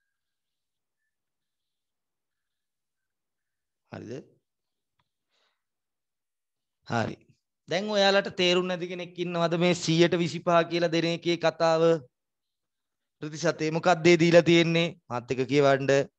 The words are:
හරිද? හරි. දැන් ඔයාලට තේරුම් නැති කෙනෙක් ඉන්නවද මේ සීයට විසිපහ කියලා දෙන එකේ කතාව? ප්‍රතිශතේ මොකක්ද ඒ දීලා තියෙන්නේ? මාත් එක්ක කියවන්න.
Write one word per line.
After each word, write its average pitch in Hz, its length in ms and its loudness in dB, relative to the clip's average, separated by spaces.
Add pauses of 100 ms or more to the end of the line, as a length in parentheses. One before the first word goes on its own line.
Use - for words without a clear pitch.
(4000)
හරිද? 104 220 -16 (2750)
හරි. 117 300 -4 (520)
දැන් 196 200 -6
ඔයාලට 196 440 0
තේරුම් 180 320 0
නැති 180 240 -8
කෙනෙක් 180 280 -14
ඉන්නවද 175 400 -4
මේ 175 180 2
සීයට 170 420 2
විසිපහ 170 320 -4 (160)
කියලා 170 260 -4
දෙන 165 160 -2
එකේ 170 300 -4
කතාව? 165 460 0 (1400)
ප්‍රතිශතේ 156 500 -4
මොකක්ද 165 360 0
ඒ 175 100 6
දීලා 170 280 6
තියෙන්නේ? 170 580 2
මාත් 117 280 -8
එක්ක 127 140 -2
කියවන්න. 139 460 2 (280)